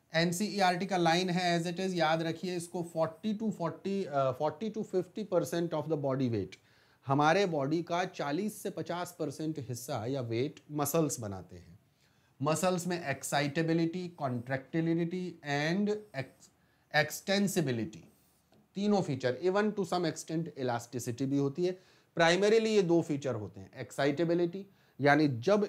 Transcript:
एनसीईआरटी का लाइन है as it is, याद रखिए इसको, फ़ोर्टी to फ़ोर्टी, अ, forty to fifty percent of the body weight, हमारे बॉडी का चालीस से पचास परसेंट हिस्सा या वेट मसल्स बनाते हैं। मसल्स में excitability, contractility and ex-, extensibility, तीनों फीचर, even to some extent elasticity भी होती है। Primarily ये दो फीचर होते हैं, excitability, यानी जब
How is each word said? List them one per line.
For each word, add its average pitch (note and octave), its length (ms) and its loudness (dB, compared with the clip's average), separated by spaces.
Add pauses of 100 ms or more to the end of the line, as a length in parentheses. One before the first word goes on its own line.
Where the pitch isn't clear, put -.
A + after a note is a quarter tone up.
(140)
एनसीईआरटी F3+ 720 2
का F#3+ 120 -2
लाइन F3 320 4
है F3 300 2
as E3 80 -2
it F3 120 -4
is, F#3+ 140 -2
याद E3 280 4
रखिए E3 340 -4
इसको, E3+ 280 -6
फ़ोर्टी E3+ 540 -2
to A3 140 -2
फ़ोर्टी, F#3 520 -4
अ, C3+ 340 0
forty D3+ 340 -2
to A3 120 -6 (120)
fifty F#3 380 -2
percent E3+ 400 0
of D3+ 180 -4
the D#3+ 140 2
body C3 240 0
weight, G2+ 260 -2 (520)
हमारे D3+ 380 4
बॉडी D#3 380 -2
का F3 220 -2
चालीस F3+ 580 -4
से G#3 60 -6
पचास E3+ 500 -6
परसेंट D#3 400 -6
हिस्सा A#2+ 460 -6
या C3+ 160 -2
वेट A#2+ 380 -4 (120)
मसल्स D3 480 0
बनाते F#2+ 360 -10
हैं। E2+ 220 -20 (640)
मसल्स E3+ 480 0
में F3 100 -2 (140)
excitability, E3 920 0 (120)
contractility E3 1080 -2 (240)
and E3 400 0 (260)
ex-, - 340 -10 (440)
extensibility, D#3+ 1080 0 (720)
तीनों G3+ 260 2
फीचर, B2+ 420 -2
even G3+ 300 2
to G3+ 120 -2
some F3 200 0
extent D#3+ 520 -4
elasticity B2 720 -4
भी C#3 100 0
होती C#3+ 280 0
है। F#3 120 -2 (400)
Primarily G3 500 6
ये G#3+ 140 6
दो E3+ 200 4
फीचर C#3 340 -2
होते G2+ 240 -10
हैं, A2+ 260 -12
excitability, E3+ 800 0 (360)
यानी C#3+ 280 6 (120)
जब G3+ 300 4